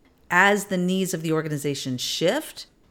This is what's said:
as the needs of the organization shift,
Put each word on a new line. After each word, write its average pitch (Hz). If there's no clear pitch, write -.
as 196
the 190
needs 185
of 160
the 160
organization 147
shift, -